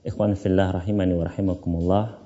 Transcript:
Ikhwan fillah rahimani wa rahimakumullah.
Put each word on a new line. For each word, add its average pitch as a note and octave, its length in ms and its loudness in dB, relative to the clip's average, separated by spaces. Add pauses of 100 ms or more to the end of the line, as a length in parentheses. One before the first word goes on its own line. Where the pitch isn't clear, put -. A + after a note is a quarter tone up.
Ikhwan G#2 320 0
fillah F#2+ 400 2
rahimani F#2 400 0
wa E2+ 160 0
rahimakumullah. F2+ 760 0 (200)